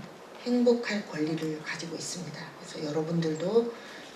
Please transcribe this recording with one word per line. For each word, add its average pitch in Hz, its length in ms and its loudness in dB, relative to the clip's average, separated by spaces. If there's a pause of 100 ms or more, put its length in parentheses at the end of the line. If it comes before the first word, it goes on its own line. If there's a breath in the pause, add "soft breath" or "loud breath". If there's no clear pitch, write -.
(440)
행복할 240 640 4
권리를 160 560 0
가지고 - 320 -6
있습니다. - 420 -6 (220)
그래서 160 300 -6
여러분들도 165 800 4 (440 loud breath)